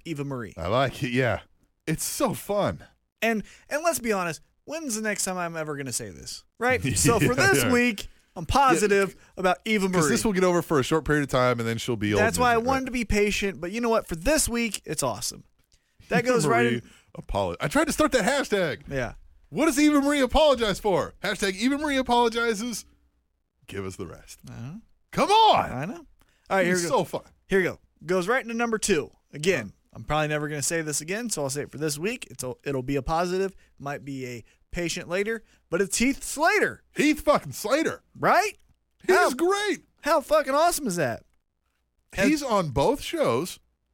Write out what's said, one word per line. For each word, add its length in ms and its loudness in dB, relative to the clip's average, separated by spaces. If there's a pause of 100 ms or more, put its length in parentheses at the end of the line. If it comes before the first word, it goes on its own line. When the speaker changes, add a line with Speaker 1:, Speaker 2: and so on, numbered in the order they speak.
Speaker 1:
Eva 180 -6
Marie. 320 -8
Speaker 2:
I 120 -6
like 360 0
it, 80 -4
yeah. 280 0 (480)
It's 180 -4
so 300 -2
fun. 480 -2 (400)
Speaker 1:
And, 200 0 (260)
and 140 -4
let's 160 0
be 140 -2
honest, 260 -2 (260)
when's 300 -6
the 60 -6
next 240 -4
time 120 -4
I'm 200 -6
ever 180 -6
gonna 160 -8
say 180 -8
this, 340 -16 (160)
right? 240 0
Speaker 2:
<laughs> 140 0
Speaker 1:
So 220 4
for 60 4
Speaker 2:
Yeah, 80 2 (180)
Speaker 1:
this 120 4
Speaker 2:
yeah. 80 2
Speaker 1:
week, 360 2 (280)
I'm 120 -8
positive 680 4
Speaker 2:
Yeah, 260 -14
Speaker 1:
about 240 2
Eva 240 2
Speaker 2:
'cause 140 2
Speaker 1:
Marie. 80 2
Speaker 2:
this 140 0
will 80 2
get 100 0
over 200 4
for 160 2
a 40 4
short 220 0
period 180 2
of 60 -4
time, 300 2
and 80 -4
then 100 -2
she'll 200 -4
be 160 0
old 80 4
Speaker 1:
That's 180 2
why 140 4
I 40 2
Speaker 2:
news, 80 0
Speaker 1:
wanted 160 2
Speaker 2:
right? 60 -6
Speaker 1:
to 40 -8
be 140 -4
patient, 560 0
but 100 -8
you 100 -6
know 80 0
what? 180 0
For 80 -8
this 340 0
week, 360 -2
it's 180 -6
awesome. 400 -6 (680)
That 140 2
Speaker 2:
Eva 100 -8
Speaker 1:
goes 140 2
right 180 4
Speaker 2:
Marie 100 0
Speaker 1:
in. 60 -4 (400)
Speaker 2:
apolo-, 380 -2
I 80 -2
tried 200 2
to 60 -2
start 200 2
that 100 2
hashtag. 640 0
Speaker 1:
Yeah. 240 -4 (360)
Speaker 2:
What 180 0
does 120 2
Eva 220 6
Marie 200 2
apologize 580 2
for? 340 0 (100)
Hashtag 320 -2
Eva 220 0
Marie 200 -2
apologizes. 880 0 (840)
Give 180 -8
us 120 -10
the 100 -10
rest. 320 -20 (100)
Speaker 1:
Uh-huh. 240 -14 (380)
Speaker 2:
Come 180 2
on. 420 6
Speaker 1:
I 140 -6
know. 200 -12 (440)
All 80 0
right, 80 2
here 100 2
Speaker 2:
It's 80 -2
Speaker 1:
we 60 -4
go. 100 2
Speaker 2:
so 40 2
fun. 180 -8 (260)
Speaker 1:
Here 120 2
we 60 4
go. 140 -6 (260)
Goes 220 0
right 140 2
into 140 -8
number 240 -2
two. 320 0 (200)
Again, 360 -2
Speaker 2:
Uh-huh. 120 -20 (160)
Speaker 1:
I'm 100 -14
probably 240 0
never 200 -4
gonna 140 -8
say 180 -2
this 200 -6
again, 280 -6
so 140 -4
I'll 80 -4
say 100 -6
it 100 -10
for 60 -14
this 220 -4
week. 320 -6
It's 120 -12
a, 200 -10
it'll 180 -4
be 140 -4
a 80 -2
positive. 520 -2 (220)
Might 260 -10
be 220 -10
a 180 -12 (280)
patient 360 -6
later, 360 -4 (260)
but 120 0
it's 180 -2
Heath 240 0
Slater. 580 2 (140)
Speaker 2:
Heath 260 2
fucking 300 4
Slater. 500 -2 (180)
Speaker 1:
Right? 380 2 (480)
Speaker 2:
He's 100 4
Speaker 1:
How 140 6
Speaker 2:
great. 540 0 (180)
Speaker 1:
how 180 2
fucking 360 2
awesome 320 2
is 80 -2
that? 260 -2 (960)
And 100 4
Speaker 2:
He's 140 2
on 280 0
both 320 0
shows. 580 -2 (340)